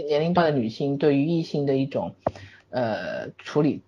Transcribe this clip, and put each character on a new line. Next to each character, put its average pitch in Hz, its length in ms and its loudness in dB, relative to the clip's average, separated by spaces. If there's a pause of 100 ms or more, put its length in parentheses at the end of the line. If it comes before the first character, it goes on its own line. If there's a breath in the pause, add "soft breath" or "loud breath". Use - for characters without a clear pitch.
年 147 140 2
龄 170 120 0
段 170 180 4
的 143 80 0
女 110 80 0
性 139 300 -2
对 143 180 4
于 139 100 2
异 165 180 0
性 147 220 -4
的 135 120 2
一 135 80 0
种， 101 300 -6 (540 loud breath)
呃， 101 680 -4
处 - 240 0
理 135 260 0